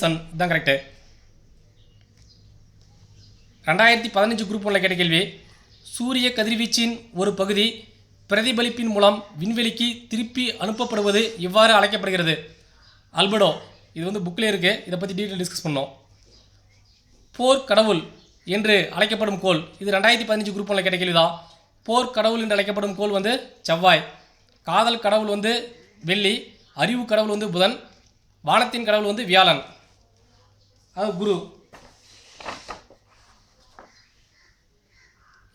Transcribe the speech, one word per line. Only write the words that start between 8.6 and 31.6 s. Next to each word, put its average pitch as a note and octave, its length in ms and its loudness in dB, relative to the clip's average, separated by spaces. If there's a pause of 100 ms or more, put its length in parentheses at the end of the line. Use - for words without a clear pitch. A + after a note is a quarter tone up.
மூலம் G3+ 240 4 (240)
விண்வெளிக்கு A3+ 460 -2 (240)
திருப்பி A#3 340 -4 (180)
அனுப்பப்படுவது G#3+ 580 0 (240)
இவ்வாறு A3 320 6
அழைக்கப்படுகிறது. F#3+ 580 0 (840)
அல்படோ. G3+ 300 4 (480)
இது D#3+ 100 -8
வந்து G#3 180 -6
புக்லேயே G#3+ 260 -2
இருக்கு, F#3 200 0 (160)
இதை F3+ 120 -6
பத்தி F#3+ 180 -8
டீட்டெயில் F#3+ 240 -6
டிஸ்கஸ் - 240 -8
பண்ணோம். C#3 240 -4 (1500)
போர் C4 340 2
கடவுள் G#3 320 4 (540)
என்று G#3+ 200 2 (200)
அழைக்கப்படும் G#3 480 0
கோள், F3 180 2 (200)
இது G3 140 -2
ரெண்டாயிரத்தி A3 340 2
பதினஞ்சு G#3+ 260 -2
குரூப் G3+ 180 -6
ஒன்ல F#3+ 120 0
கேட்ட F3+ 160 0
கேள்வி F3 180 0
தான். E3+ 140 4 (540)
போர் A#3+ 300 0
கடவுள் A3+ 260 0
என்று G#3 140 -2
அழைக்கப்படும் G3+ 420 -4
கோள் G#3 180 -2
வந்து G#3 160 0 (360)
செவ்வாய். E3+ 340 4 (640)
காதல் A3+ 380 0
கடவுள் G#3 300 2
வந்து G#3+ 180 -2 (580)
வெள்ளி. G3+ 240 2 (480)
அறிவு A#3+ 280 0
கடவுள் G#3+ 240 2
வந்து G#3 180 -4
புதன். F#3+ 240 2 (680)
வானத்தின் A#3 440 0
கடவுள் G#3 240 2
வந்து A3 200 -6
வியாழன், F3+ 320 6 (1300)
அதாவது G3+ 260 -4
குரு. G3+ 160 0 (4000)